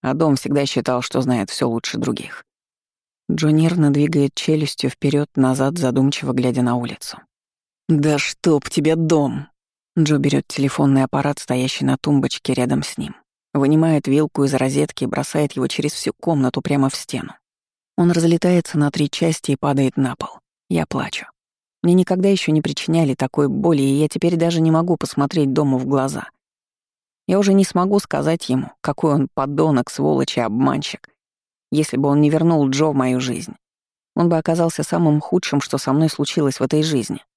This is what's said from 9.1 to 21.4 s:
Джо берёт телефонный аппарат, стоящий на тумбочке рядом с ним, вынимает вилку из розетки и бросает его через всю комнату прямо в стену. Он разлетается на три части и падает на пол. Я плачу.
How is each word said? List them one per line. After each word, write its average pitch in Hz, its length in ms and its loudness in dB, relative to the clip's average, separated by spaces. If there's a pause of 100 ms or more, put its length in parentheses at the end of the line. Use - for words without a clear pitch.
Джо 151 220 2
берёт 139 300 0
телефонный 135 560 2
аппарат, 139 340 -2
стоящий 127 460 -4
на 135 120 0
тумбочке 139 560 0
рядом 127 300 0
с - 160 -10
ним, - 160 -8 (400)
вынимает 151 540 2
вилку 143 360 0
из 131 100 0
розетки 135 500 -2
и - 20 -4
бросает 147 460 -2
его 127 160 -2
через - 240 -4
всю - 260 -6
комнату 139 440 0
прямо 139 280 0
в - 60 -10
стену. - 380 -10 (640)
Он 175 140 4
разлетается 170 680 2
на 147 120 2
три 147 180 -2
части - 440 -2
и 135 40 0
падает 139 400 0
на 131 200 -2
пол. - 240 -12 (280)
Я 165 180 -2
плачу. - 400 -8 (560)